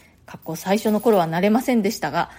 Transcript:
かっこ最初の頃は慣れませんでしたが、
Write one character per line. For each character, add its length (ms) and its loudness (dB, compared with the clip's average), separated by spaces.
か 120 -18
っ 60 -20
こ 120 -8
最 220 0
初 140 -2
の 100 0
頃 160 4
は 100 2
慣 140 -2
れ 80 2
ま 100 2
せ 160 0
ん 60 2
で 100 -2
し 80 -10
た 120 -4
が、 280 -2